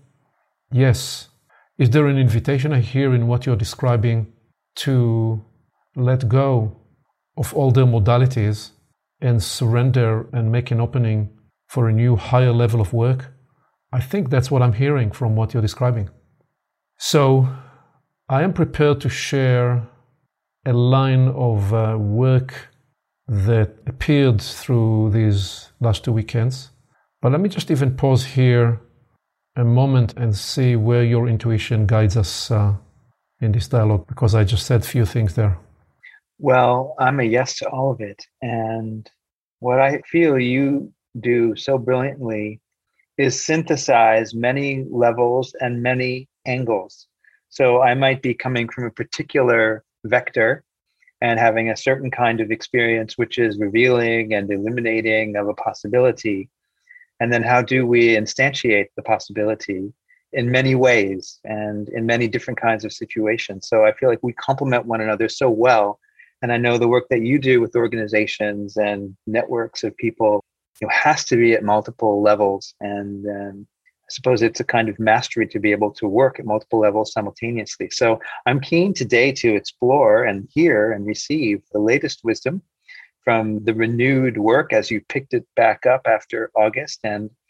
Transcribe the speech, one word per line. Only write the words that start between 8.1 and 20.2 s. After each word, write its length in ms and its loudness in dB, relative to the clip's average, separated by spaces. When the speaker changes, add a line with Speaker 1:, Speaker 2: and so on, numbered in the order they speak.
Speaker 1:
and 220 2
surrender 880 0
and 200 0
make 200 -2
an 80 2
opening 500 0
for 220 0
a 40 2
new 220 4
higher 380 2
level 260 2
of 140 -2
work? 400 -2
I 80 -2
think 300 -4
that's 220 0
what 100 2
I'm 120 2
hearing 380 0
from 240 -2
what 180 -2
you're 80 0
describing. 480 -2
So 520 4
I 140 0
am 100 0
prepared 480 0
to 80 -4
share 760 0